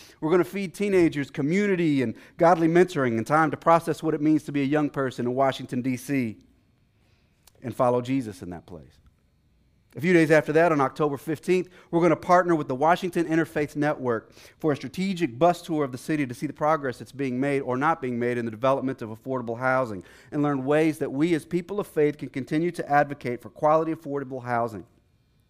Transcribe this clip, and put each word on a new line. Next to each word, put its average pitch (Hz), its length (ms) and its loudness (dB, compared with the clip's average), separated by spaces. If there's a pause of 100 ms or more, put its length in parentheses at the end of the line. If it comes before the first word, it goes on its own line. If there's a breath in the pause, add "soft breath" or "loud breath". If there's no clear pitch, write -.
(200 loud breath)
we're 160 100 -2
gonna 175 140 4
feed 190 280 -8
teenagers 170 600 0
community 170 680 0
and 113 140 -2 (220 loud breath)
godly 165 320 6
mentoring 160 500 2
and 113 80 -4
time 151 240 2
to 131 60 -6
process 165 480 2
what 160 100 0
it 156 60 -4
means 151 240 2
to - 80 -10
be 143 80 0
a 139 60 0
young 147 220 0
person 131 380 -4
in 123 80 -2
Washington, 131 480 -2
D 127 140 -2
C, 127 420 -4 (1200)
and 117 140 -10
follow 123 260 2
Jesus 120 400 -6
in 87 100 -12
that 82 160 -14
place. 78 340 -20 (960)
A - 40 -10
few 175 120 2
days 160 200 6
after 151 220 4
that, 165 180 6
on 147 80 2
October 139 360 0
fifteenth, 175 520 -2 (240 loud breath)
we're 170 80 2
gonna 180 160 4
partner 175 400 4
with 147 100 -2
the 135 80 -4
Washington 170 520 0
Interfaith 156 500 -2
Network 131 560 -2 (260 loud breath)
for 156 140 0
a 131 40 0
strategic 170 640 -4
bus 170 240 2
tour 151 220 -2
of 127 80 -6
the 127 60 -12
city 151 280 -4
to 120 80 -10
see 147 140 -8
the 135 40 -8
progress 151 460 -2
that's 117 140 -18
being 127 260 -4
made 139 220 -2
or 127 160 -4
not 151 260 0
being 123 160 -4
made 120 180 0
in 120 80 -4
the 113 60 -6
development 131 520 -2
of 110 80 -10
affordable 117 460 -8
housing 127 460 -2 (300 loud breath)
and 147 100 -2
learn 143 220 0
ways 151 340 2
that 127 140 -4
we 156 200 0
as 151 120 -2
people 180 340 -6
of 196 80 -6
faith 147 320 0
can 135 100 -10
continue 156 440 -2
to 170 180 -8
advocate 143 500 0
for 107 100 -18
quality, 160 440 2
affordable 135 480 -8
housing 117 420 -4 (640)